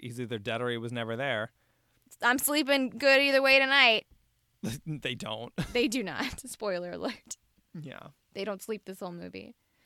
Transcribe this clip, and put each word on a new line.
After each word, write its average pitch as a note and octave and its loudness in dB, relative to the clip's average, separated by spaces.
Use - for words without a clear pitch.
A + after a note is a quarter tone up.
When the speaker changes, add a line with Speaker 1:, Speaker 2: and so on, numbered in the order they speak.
Speaker 1:
he's A#2 -8
either A#2 -4
dead A2+ -4
or B2 0
he A#2+ -2
was A#2 -6
never A2+ -4
there." A#2+ -2
Speaker 2:
"I'm B3 2
sleeping C#4 2
good C4+ 6
either C4+ 6
way C4+ 6
tonight." C4+ 6
Speaker 1:
<laughs> A2+ -6
They C#3 -4
don't. A2+ -8
<laughs> - -6
Speaker 2:
They B3 2
do A#3 -2
not. F#3 -6
<laughs> - -18
Spoiler F3 -4
alert. F3 -8
Speaker 1:
Yeah. - -14
Speaker 2:
They G3 -8
don't G3 -6
sleep G#3+ -8
this F#3+ -14
whole F3+ -8
movie. F3+ -14